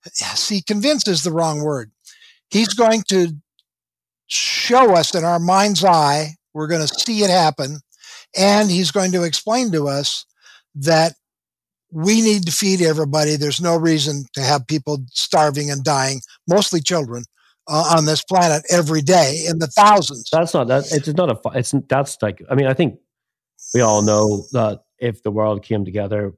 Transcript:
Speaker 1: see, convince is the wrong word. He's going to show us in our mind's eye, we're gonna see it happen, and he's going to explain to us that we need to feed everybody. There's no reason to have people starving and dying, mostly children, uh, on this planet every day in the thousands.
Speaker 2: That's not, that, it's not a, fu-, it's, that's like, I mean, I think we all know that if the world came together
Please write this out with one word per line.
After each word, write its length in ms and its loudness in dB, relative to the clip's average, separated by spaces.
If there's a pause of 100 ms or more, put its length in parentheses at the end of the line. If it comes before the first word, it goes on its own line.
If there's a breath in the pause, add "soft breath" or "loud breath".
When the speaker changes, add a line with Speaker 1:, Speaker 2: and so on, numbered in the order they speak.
(120)
Speaker 1:
see, 500 -4
convince 440 -2
is 160 0
the 80 -2
wrong 320 -2
word. 300 -6 (580 soft breath)
He's 240 0
going 360 2
to 260 0 (880)
show 680 2
us 200 2
in 100 -2
our 140 0
mind's 460 2
eye, 500 2 (200)
we're 140 -6
gonna 200 -2
see 340 -2
it 80 2
happen, 480 0 (580 loud breath)
and 340 4
he's 220 0
going 200 0
to 120 0
explain 480 -2
to 160 -2
us 360 -4 (500 soft breath)
that 400 2 (760)
we 300 2
need 240 2
to 60 -4
feed 280 0
everybody. 540 0
There's 260 -4
no 160 0
reason 480 -2 (100)
to 60 -8
have 280 -2
people 300 -4 (120)
starving 600 0
and 120 -6
dying, 380 -2 (280 loud breath)
mostly 320 2
children, 440 -4 (440)
uh, 280 2
on 100 2
this 160 0
planet 480 2
every 320 2
day 460 2
in 100 -2
the 80 -2
thousands. 640 2
Speaker 2:
That's 240 0
not, 140 0
that, 240 0
it's 160 -2
not 220 0
a, 60 -2
fu-, 220 -8
it's, 160 -4 (140)
that's 340 -2
like, 260 -6
I 60 -4
mean, 120 2
I 80 0
think 260 -2 (720)
we 60 2
all 220 4
know 500 2
that 300 -2 (160)
if 260 -6
the 80 -4
world 320 -2
came 200 -4
together 540 -6